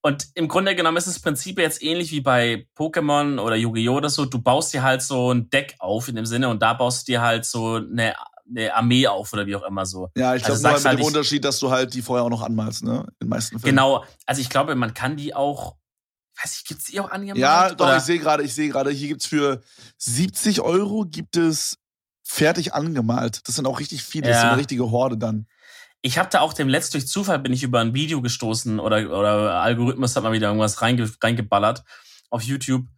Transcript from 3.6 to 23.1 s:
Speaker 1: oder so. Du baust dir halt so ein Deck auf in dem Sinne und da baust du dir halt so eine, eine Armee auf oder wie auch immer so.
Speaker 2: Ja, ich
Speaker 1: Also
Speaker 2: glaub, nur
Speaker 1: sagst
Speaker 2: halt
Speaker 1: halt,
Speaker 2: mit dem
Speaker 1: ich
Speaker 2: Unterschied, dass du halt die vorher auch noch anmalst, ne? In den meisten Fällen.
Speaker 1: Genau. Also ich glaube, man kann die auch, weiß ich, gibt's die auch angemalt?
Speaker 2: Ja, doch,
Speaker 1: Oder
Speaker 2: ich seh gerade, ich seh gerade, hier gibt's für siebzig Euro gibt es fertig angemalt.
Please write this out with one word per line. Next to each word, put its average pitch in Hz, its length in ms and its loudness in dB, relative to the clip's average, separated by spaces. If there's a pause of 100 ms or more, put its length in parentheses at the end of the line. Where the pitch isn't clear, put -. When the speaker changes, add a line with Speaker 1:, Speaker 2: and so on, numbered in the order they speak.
Speaker 1:
oder 180 140 0
so. 147 160 0
Du 123 160 -4
baust 131 320 2
dir 131 100 -2
halt 131 180 2
so 127 300 0
ein 120 180 0
Deck 139 300 0
auf 107 280 -4
in 123 80 -6
dem 113 100 -4
Sinne 123 240 0
und 110 120 -2
da 113 120 4
baust 123 340 -2
du 127 60 0
dir 117 80 0
halt 117 240 0
so 117 300 -2
eine, 113 380 -2 (360)
eine 113 260 -4
Armee 120 320 4
auf - 260 -2
oder 104 140 -2
wie 101 80 -4
auch 98 80 -6
immer 98 220 -4
so. 92 300 -10
Speaker 2:
Ja, 127 200 2
ich 120 80 -2
Speaker 1:
Also 139 140 2
Speaker 2:
glaub, 107 40 -2
nur - 20 -4
Speaker 1:
sagst 143 220 4
Speaker 2:
halt - 0 -
Speaker 1:
halt, 131 140 4
Speaker 2:
mit - 0 -
dem - 20 2
Speaker 1:
ich 151 60 2
Speaker 2:
Unterschied, 147 380 0
dass 135 140 0
du 131 120 0
halt 127 220 2
die 123 80 -6
vorher 123 240 0
auch 120 40 0
noch 117 120 -2
anmalst, 113 420 -4
ne? 120 220 -4 (140)
In - 80 -6
den - 20 -4
meisten 113 300 -4
Fällen. 135 160 2
Speaker 1:
Genau. 135 300 4 (200)
Also 131 160 -2
ich 127 80 -6
glaube, 143 260 0
man 117 180 0
kann 139 240 -4
die 143 160 -8
auch, 139 440 -4 (640)
weiß - 160 -6
ich, - 80 -14
gibt's - 200 -10
die - 140 -6
auch 196 120 -6
angemalt? 196 280 -6
Speaker 2:
Ja, 170 360 6
doch, 185 100 4
Speaker 1:
Oder 135 120 6
Speaker 2:
ich 131 60 0
seh 170 140 2
gerade, 151 260 2
ich 131 100 -4
seh 151 140 -2
gerade, 135 240 0
hier 143 160 -6
gibt's 147 180 -6
für 139 360 0 (360)
siebzig 180 640 0
Euro 202 440 0
gibt 156 320 -6
es 160 400 0 (460)
fertig 156 500 0
angemalt. 120 720 -2